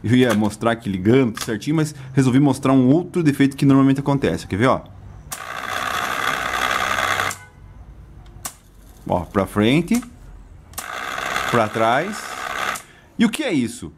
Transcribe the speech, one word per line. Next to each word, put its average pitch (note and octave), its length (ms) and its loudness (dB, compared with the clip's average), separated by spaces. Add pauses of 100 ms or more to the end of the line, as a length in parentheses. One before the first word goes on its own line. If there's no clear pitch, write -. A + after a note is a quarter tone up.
Eu G#2+ 140 2
ia B2 180 6
mostrar G#2+ 380 0
aqui A2+ 160 -6
ligando, G#2 460 4
tudo - 100 -10
certinho, B2 320 -4
mas D#3 180 0 (180)
resolvi C3 280 4
mostrar C3+ 320 2
um B2+ 160 6
outro F3 340 2
defeito C#3 340 2
que - 80 0
normalmente C3+ 360 6
acontece. C#3 480 -2
Quer - 80 -4
ver, A2+ 100 2
ó? A2+ 140 2 (4000)
Ó, F#2 140 -2
pra F#2+ 260 -2
frente, D3+ 560 0 (1500)
pra A2+ 160 2
trás. B2 520 0 (960)
E A3 80 4
o A#3 60 4
que D4+ 140 -6
é A#3+ 80 -2
isso? A2+ 460 -4